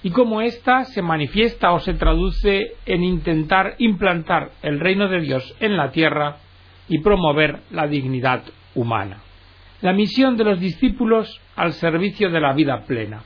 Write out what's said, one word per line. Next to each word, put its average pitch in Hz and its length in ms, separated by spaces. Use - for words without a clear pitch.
y 185 80
cómo 220 300
ésta 247 420
se 220 180
manifiesta 175 680
o 170 80
se 170 160
traduce 190 800
en 185 180
intentar 175 760
implantar 185 720
el 147 180
reino 190 280
de 180 140
Dios 131 380
en 208 160
la 143 140
tierra 147 480
y 156 120
promover 156 640
la 160 160
dignidad 131 560
humana. 110 480
La 185 100
misión 214 460
de 220 60
los 202 160
discípulos 220 840
al 170 180
servicio 180 560
de 165 120
la 139 120
vida 139 320
plena. 110 400